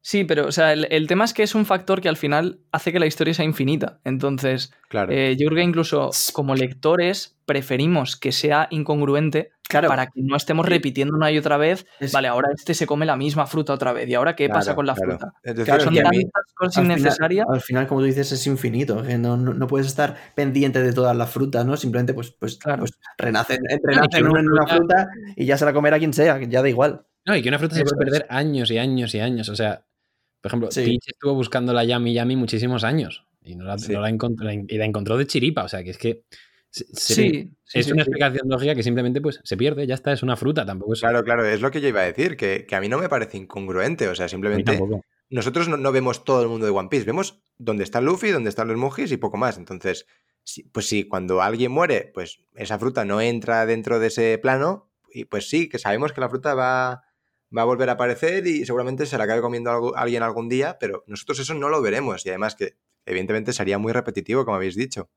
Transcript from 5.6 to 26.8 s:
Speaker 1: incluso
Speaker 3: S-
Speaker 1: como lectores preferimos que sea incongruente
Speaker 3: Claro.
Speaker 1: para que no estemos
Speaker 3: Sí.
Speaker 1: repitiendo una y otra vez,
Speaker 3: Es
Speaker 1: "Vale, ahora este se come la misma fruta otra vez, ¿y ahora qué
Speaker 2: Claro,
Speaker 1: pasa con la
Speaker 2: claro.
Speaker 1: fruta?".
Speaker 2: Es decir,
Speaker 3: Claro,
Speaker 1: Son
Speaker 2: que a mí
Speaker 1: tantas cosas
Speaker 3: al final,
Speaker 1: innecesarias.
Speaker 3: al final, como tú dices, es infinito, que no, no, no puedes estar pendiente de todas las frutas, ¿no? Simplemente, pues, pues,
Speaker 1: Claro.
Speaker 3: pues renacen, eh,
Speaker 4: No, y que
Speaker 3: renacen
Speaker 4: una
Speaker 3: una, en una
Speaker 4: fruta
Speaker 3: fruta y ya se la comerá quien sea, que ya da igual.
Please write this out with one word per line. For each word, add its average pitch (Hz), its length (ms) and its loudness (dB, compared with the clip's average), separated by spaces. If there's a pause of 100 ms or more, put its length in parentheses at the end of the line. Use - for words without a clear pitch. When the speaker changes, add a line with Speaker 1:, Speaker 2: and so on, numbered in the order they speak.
Speaker 1:
incluso 160 460 2
Speaker 3:
S- - 220 -2
Speaker 1:
como 135 220 0
lectores 165 920 0
preferimos 139 720 0
que - 140 -2
sea 147 400 2
incongruente 151 800 0 (180)
Speaker 3:
Claro. 151 200 4
Speaker 1:
para 131 180 2
que 131 160 -8
no 135 140 0
estemos 160 300 0
Speaker 3:
Sí. - 80 2
Speaker 1:
repitiendo 139 420 0
una 156 160 2
y 151 60 4
otra 147 180 2
vez, 165 300 2 (120)
Speaker 3:
Es 139 140 -4
Speaker 1:
"Vale, 135 160 2
ahora 131 260 2
este - 180 -4
se 156 140 0
come 147 180 0
la 151 120 2
misma 143 320 0
fruta 151 240 -2
otra 131 200 0
vez, 123 160 -4
¿y 123 60 0
ahora 147 220 2
qué 143 100 2
Speaker 2:
Claro, 107 140 2
Speaker 1:
pasa 101 160 0
con 143 100 0
la 135 80 0
Speaker 2:
claro. 95 240 -2
Speaker 1:
fruta?". - 140 -12 (100)
Speaker 2:
Es 120 140 -6
decir, 117 80 0
Speaker 3:
Claro, 143 180 4
Speaker 1:
Son 160 120 2
Speaker 2:
que 156 80 6
a 139 60 6
mí 180 140 4
Speaker 1:
tantas - 320 -6
cosas 180 220 -2
Speaker 3:
al 180 80 4
final, 175 160 2
Speaker 1:
innecesarias. 170 500 2
Speaker 3:
al 131 100 2
final, 131 280 0
como 135 140 0
tú 135 40 4
dices, 139 240 0
es 127 160 -2
infinito, 120 560 0
que 123 160 0
no, 120 180 2
no, 127 180 0
no 131 120 -2
puedes 135 220 0
estar 143 280 0 (200)
pendiente 139 460 2
de 123 100 4
todas 123 240 4
las 117 160 0
frutas, 123 340 0
¿no? 139 100 0
Simplemente, 123 380 0
pues, 117 160 -8
pues, - 280 -10
Speaker 1:
Claro. 147 240 -2
Speaker 3:
pues - 100 -4 (260)
renacen, 117 380 0 (120)
eh, - 20 -2
Speaker 4:
No, 135 40 2
y 147 60 -2
que 143 80 -2
Speaker 3:
renacen 151 340 4
Speaker 4:
una 147 80 4
Speaker 3:
una, 156 100 4
en 156 120 2
una 151 160 4
Speaker 4:
fruta 165 80 4
Speaker 3:
fruta 175 320 4 (260)
y - 120 -2
ya 139 120 2
se 143 60 2
la 147 80 4
comerá 147 260 4
quien 156 140 0
sea, 147 260 4
que 131 80 -6
ya 127 160 2
da 139 60 4
igual. 131 380 2 (180)